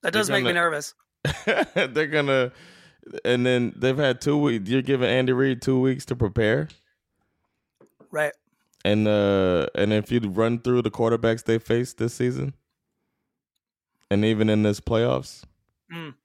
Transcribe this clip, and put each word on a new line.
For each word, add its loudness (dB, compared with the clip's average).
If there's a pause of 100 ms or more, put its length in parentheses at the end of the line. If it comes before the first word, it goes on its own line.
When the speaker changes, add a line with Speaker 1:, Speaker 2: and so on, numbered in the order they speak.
Speaker 1:
That -2
Speaker 2:
They're 2
Speaker 1:
does -2
make 0
me 0
Speaker 2:
gonna 0
Speaker 1:
nervous. -4 (300)
Speaker 2:
<laughs> -4
They're -2
gonna, 0 (720)
and 2
then 0
they've 0
had 0
two 0
weeks. 0
You're 2
giving 0
Andy 2
Reid 0
two 0
weeks -2
to -6
prepare. 0 (1400)
Speaker 1:
Right. -4 (500)
Speaker 2:
And, 2
uh, 2
and 0
if -2
you 2
run 0
through 0
the 0
quarterbacks 0
they 2
faced -2
this -2
season, -4 (1600)
and 2
even 2
in 2
this 0
playoffs, -2 (480)
Speaker 1:
Mm. -14